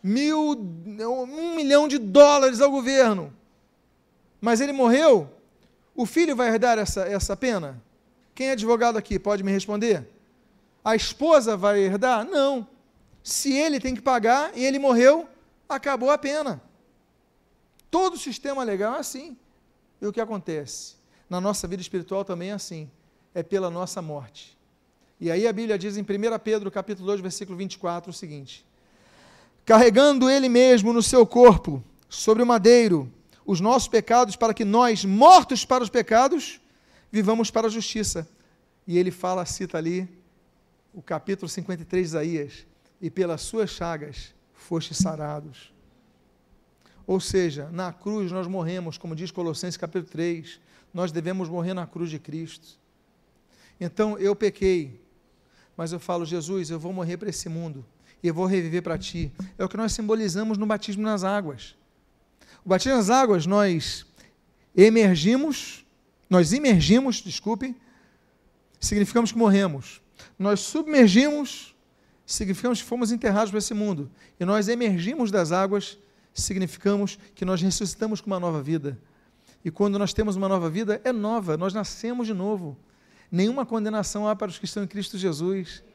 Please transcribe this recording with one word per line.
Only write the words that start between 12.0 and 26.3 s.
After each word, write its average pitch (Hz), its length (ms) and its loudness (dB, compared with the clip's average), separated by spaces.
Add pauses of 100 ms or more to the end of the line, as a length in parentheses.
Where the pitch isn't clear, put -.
Não. 277 420 0 (560)
Se - 300 -4
ele 285 260 0
tem 254 160 -6
que 208 60 -12
pagar 254 540 0
e 240 80 -4
ele 269 140 0
morreu, 277 500 6 (400)
acabou 269 440 -2
a 294 60 2
pena. 285 440 -6 (1300)
Todo 349 260 0
o 254 40 -14
sistema 277 440 -8
legal 214 320 -4
é 320 40 -6
assim. 277 380 -14 (640)
E 196 40 -10
o 208 80 -6
que 226 80 -4
acontece? 170 760 -10 (340)
Na 180 100 -6
nossa 190 280 -4
vida 185 140 -8
espiritual 190 440 -6
também 180 240 -8
é 208 40 -10
assim. 160 380 -14 (420)
É 175 80 -6
pela 185 300 -4
nossa 180 300 -8
morte. 147 540 -14 (640)
E 165 120 -4
aí 202 160 0
a 220 60 0
Bíblia 214 260 -2
diz 202 160 -8
em 208 80 -8
primeira 214 340 -2